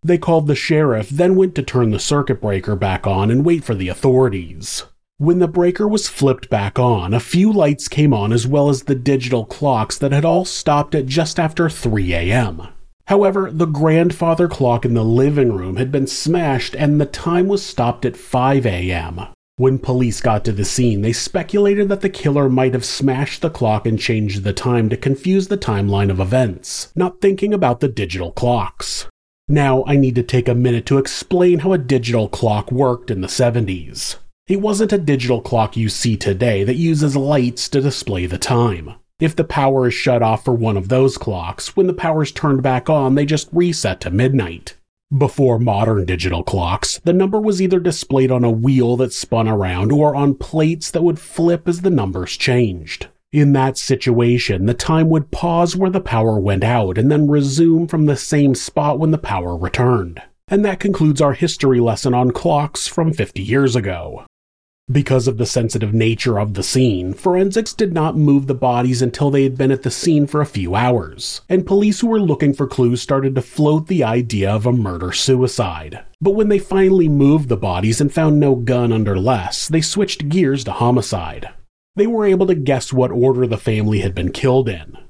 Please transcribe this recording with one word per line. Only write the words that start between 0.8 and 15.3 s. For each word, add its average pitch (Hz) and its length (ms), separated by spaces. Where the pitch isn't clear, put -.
then 180 300
went 185 180
to 135 80
turn 120 280
the 101 80
circuit 143 420
breaker 101 340
back 95 320
on 98 240
and 135 140
wait 170 180
for 113 120
the 92 120
authorities. 98 960
When 170 200
the 180 100
breaker 180 400
was 208 200
flipped - 420
back 101 300
on, 107 340
a 117 60
few 196 340
lights 147 340
came 151 240
on 107 220
as 117 140
well 143 220
as 135 120
the 139 140
digital 123 500
clocks 123 540
that 139 120
had 147 140
all 170 200
stopped 147 500
at 139 100
just 156 340
after 160 300
three 107 440
A 90 180
M. 92 360
However, 196 460
the 165 160
grandfather 165 800
clock 120 360
in 120 120
the 113 80
living 127 500